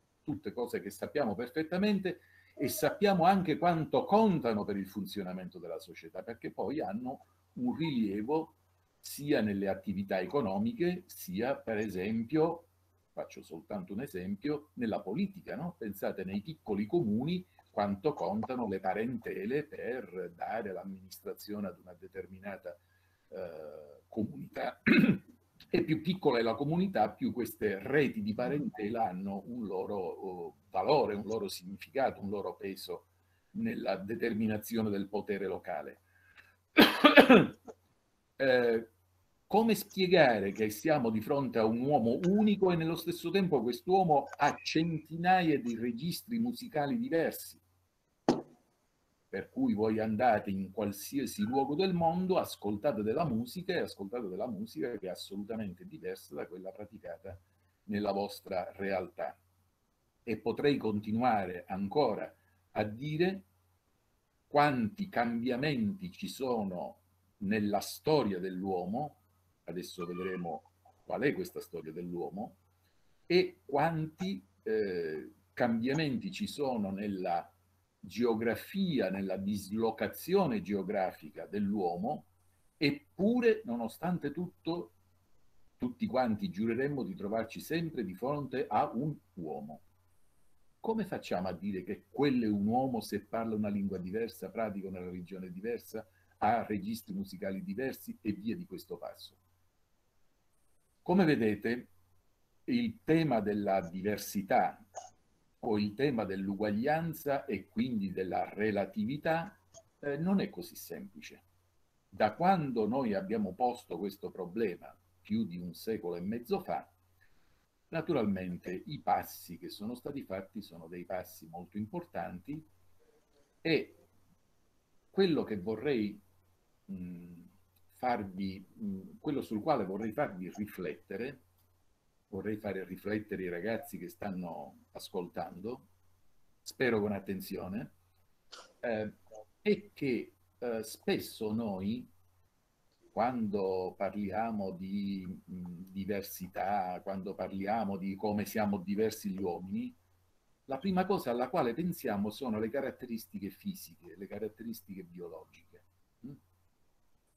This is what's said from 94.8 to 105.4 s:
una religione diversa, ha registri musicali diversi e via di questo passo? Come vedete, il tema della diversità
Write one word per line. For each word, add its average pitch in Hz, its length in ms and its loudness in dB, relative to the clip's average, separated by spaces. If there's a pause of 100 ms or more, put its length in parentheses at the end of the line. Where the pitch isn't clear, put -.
una 95 140 -8
religione 90 500 -10
diversa, 110 560 -8 (300)
ha 110 260 4
registri 107 500 -4
musicali 95 500 -6
diversi 120 580 -6
e 107 100 0
via - 240 -4
di 175 100 -8
questo - 320 -10
passo? - 380 -14 (1700)
Come 185 240 6
vedete, 113 640 4 (800)
il 120 380 0
tema 156 380 4
della 101 400 2
diversità 95 1000 0 (800)